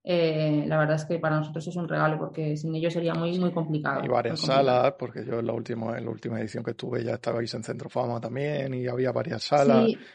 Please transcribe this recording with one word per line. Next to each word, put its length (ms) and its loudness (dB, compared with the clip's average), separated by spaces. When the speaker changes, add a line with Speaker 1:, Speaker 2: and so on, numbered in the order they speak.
Speaker 1:
eh, 640 2
la 120 2
verdad 180 4
es 100 -2
que 140 -2
para 180 2
nosotros 300 -4
es 80 -8
un 120 -4
regalo, 300 2
porque 380 -4
sin 180 -4
ellos 200 0
sería 200 0
muy, 240 0
muy 140 2
complicado, 480 -2
Speaker 2:
Y 80 -4
Speaker 1:
muy 80 2
Speaker 2:
varias 240 0
Speaker 1:
complicado. 260 4
Speaker 2:
salas, 320 6
porque 280 -8
yo 140 -4
en 60 -2
la 80 -2
última, 440 -4
en 80 -8
la 40 -4
última 300 -6
edición 240 -6
que 80 -4
estuve 320 -4
ya 120 -2
estabais 380 -4
en 100 -8
Centro 260 -8
Fama 300 -2
también, 540 -4
y 140 -4
había 240 0
varias 320 -2
salas, 420 6
Speaker 1:
Sí. 120 2